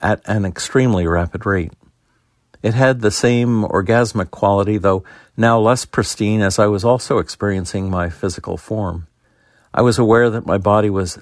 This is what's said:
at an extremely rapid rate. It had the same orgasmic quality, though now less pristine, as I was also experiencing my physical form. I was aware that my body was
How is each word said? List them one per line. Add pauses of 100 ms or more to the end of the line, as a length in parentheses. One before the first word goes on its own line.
at
an
extremely
rapid
rate. (920)
It
had
the
same
orgasmic
quality,
though (340)
now
less
pristine,
as
I
was
also
experiencing
my
physical
form. (640)
I
was
aware
that
my
body
was